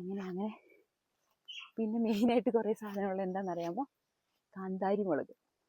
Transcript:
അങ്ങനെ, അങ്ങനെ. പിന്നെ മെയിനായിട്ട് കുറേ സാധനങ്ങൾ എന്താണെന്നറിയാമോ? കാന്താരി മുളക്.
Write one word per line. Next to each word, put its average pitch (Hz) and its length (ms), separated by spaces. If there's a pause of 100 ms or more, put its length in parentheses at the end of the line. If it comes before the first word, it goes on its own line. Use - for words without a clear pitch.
അങ്ങനെ, 196 280
അങ്ങനെ. 190 200 (1300)
പിന്നെ 220 300
മെയിനായിട്ട് 233 500
കുറേ 214 160 (100)
സാധനങ്ങൾ 196 440
എന്താണെന്നറിയാമോ? 185 580 (720)
കാന്താരി 190 540
മുളക്. 135 240 (360)